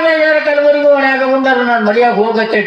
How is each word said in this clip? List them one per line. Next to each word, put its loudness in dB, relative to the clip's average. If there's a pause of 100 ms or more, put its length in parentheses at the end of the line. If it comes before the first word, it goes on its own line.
ಮೈದಾನ 0
ಕಲಬುರ್ಗಿ 2
ಓಣ್ಯಾಗ 0 (100)
ಉಂಡಾರ 0
ನಾನು -2
ಮರ್ಯಾಗ 0
ಹೋಗತ್ತೆ -2